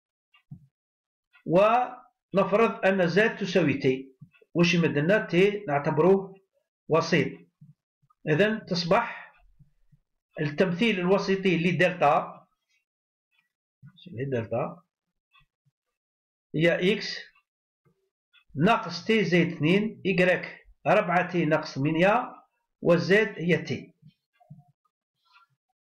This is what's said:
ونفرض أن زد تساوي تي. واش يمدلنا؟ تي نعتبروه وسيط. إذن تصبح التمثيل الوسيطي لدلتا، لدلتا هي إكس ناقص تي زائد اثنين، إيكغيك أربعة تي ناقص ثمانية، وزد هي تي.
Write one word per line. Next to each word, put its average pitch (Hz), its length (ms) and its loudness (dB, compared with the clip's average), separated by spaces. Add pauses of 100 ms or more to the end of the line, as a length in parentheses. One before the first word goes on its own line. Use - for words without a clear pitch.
(1500)
ونفرض 202 1400 0
أن 190 220 2
زد 220 280 2
تساوي 165 380 0
تي. 131 380 -2 (420)
واش 170 200 4
يمدلنا؟ 165 520 2
تي 196 420 2
نعتبروه 156 680 2 (540)
وسيط. 151 500 0 (920)
إذن 208 380 0
تصبح - 680 -4 (1080)
التمثيل 180 600 -2
الوسيطي 190 580 0
لدلتا، 170 880 0 (1600)
لدلتا 127 760 -6 (1700)
هي 170 380 0
إكس - 260 -6 (1400)
ناقص - 500 -2
تي 220 200 2
زائد 165 280 2
اثنين، 196 540 0
إيكغيك 180 600 -2 (200)
أربعة 175 460 0
تي 170 120 0
ناقص 151 300 -2
ثمانية، 170 600 0 (480)
وزد 180 560 2
هي 165 200 0
تي. - 360 -10 (1900)